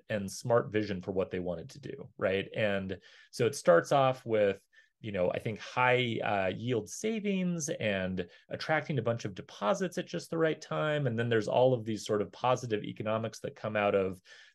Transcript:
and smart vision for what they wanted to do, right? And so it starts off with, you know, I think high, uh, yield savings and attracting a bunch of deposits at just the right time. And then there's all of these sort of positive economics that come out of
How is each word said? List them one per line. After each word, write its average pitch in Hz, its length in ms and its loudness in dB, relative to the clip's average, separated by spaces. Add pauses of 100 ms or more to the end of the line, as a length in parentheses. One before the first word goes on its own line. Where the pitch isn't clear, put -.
and 101 220 -4
smart 123 400 2
vision 104 300 -2
for 101 100 -6
what 95 180 0
they 90 100 -4
wanted 85 300 -6
to - 100 -20
do, - 280 -12 (100)
right? 98 380 0
And 98 420 0 (340)
so - 140 0
it 110 80 2
starts 170 380 4
off 131 340 4
with, 107 360 2 (400)
you 110 100 -10
know, 90 200 2
I - 80 -2
think 107 200 -6
high, 123 640 2
uh, 98 320 0
yield 113 340 -2
savings 190 800 -2
and 92 560 -2 (240)
attracting 156 480 -2
a - 60 0
bunch 117 220 -2
of 98 100 -8
deposits 190 640 -4
at 175 100 -4
just - 240 -8
the 165 60 -4
right 156 220 2
time. 151 460 -2
And 117 140 0
then 117 100 0
there's 110 200 2
all 127 240 6
of 113 120 -2
these 110 200 -4
sort 107 160 0
of 92 100 -6
positive 123 520 0
economics 110 580 -4
that - 140 -8
come 107 200 -6
out 104 180 4
of 95 280 0 (340)